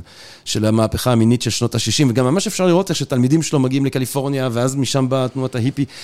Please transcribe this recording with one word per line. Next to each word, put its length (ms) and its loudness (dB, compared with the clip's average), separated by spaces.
של 200 -2
המהפכה 460 2
המינית 300 4
של 80 -2
שנות 260 -2
השישים, 340 2
וגם 160 2
ממש 220 0
אפשר 200 -2
לראות 220 2
איך 80 -2
שתלמידים 440 2
שלו 180 -2
מגיעים 260 0
לקליפורניה, 640 -2
ואז 240 -2
משם 340 0
באה 180 0
תנועת 280 -6
ההיפי. 300 -2